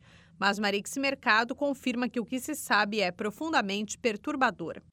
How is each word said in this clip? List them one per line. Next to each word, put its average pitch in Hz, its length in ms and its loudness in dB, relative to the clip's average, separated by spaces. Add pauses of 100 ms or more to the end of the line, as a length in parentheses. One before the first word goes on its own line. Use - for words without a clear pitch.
(380)
Mas 196 200 2
Marix 202 400 0
Mercado 254 560 2
confirma 254 520 0
que 240 140 -4
o 196 60 -2
que 254 120 -4
se 285 160 -6
sabe 214 460 2
é 180 100 2
profundamente 214 840 -2
perturbador. 226 880 -2 (100)